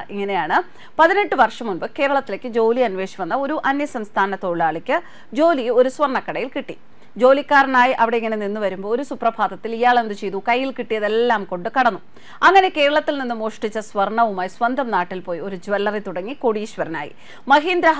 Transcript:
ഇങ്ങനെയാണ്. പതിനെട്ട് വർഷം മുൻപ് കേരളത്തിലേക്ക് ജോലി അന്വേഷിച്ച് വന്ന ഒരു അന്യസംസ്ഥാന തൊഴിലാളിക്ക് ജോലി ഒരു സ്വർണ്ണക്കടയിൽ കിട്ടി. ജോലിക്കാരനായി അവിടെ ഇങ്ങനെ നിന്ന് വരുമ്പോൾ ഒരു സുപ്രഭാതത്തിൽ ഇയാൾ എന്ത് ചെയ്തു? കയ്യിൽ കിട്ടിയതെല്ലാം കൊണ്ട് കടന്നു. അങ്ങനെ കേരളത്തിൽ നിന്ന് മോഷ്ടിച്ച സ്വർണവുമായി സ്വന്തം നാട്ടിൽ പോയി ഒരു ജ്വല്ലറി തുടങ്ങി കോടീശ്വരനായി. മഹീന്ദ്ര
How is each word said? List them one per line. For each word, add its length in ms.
ഇങ്ങനെയാണ്. 440
പതിനെട്ട് 360
വർഷം 260
മുൻപ് 180
കേരളത്തിലേക്ക് 600
ജോലി 320
അന്വേഷിച്ച് 340
വന്ന 220
ഒരു 100
അന്യസംസ്ഥാന 720
തൊഴിലാളിക്ക് 540
ജോലി 260
ഒരു 180
സ്വർണ്ണക്കടയിൽ 600
കിട്ടി. 200
ജോലിക്കാരനായി 800
അവിടെ 180
ഇങ്ങനെ 220
നിന്ന് 240
വരുമ്പോൾ 300
ഒരു 140
സുപ്രഭാതത്തിൽ 680
ഇയാൾ 240
എന്ത് 180
ചെയ്തു? 200
കയ്യിൽ 280
കിട്ടിയതെല്ലാം 720
കൊണ്ട് 260
കടന്നു. 240
അങ്ങനെ 300
കേരളത്തിൽ 440
നിന്ന് 200
മോഷ്ടിച്ച 460
സ്വർണവുമായി 680
സ്വന്തം 380
നാട്ടിൽ 320
പോയി 200
ഒരു 180
ജ്വല്ലറി 420
തുടങ്ങി 360
കോടീശ്വരനായി. 680
മഹീന്ദ്ര 480